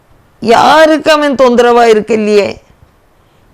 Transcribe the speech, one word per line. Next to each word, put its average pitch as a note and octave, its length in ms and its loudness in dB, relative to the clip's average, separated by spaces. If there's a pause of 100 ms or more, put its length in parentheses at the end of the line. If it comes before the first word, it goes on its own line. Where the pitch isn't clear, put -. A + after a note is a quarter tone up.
(400)
யாருக்கு D4+ 720 0
அவன் D4 240 -2
தொந்தரவா A#3+ 480 0
இருக்க A3 300 0
இல்லையே, G#3 480 -2 (920)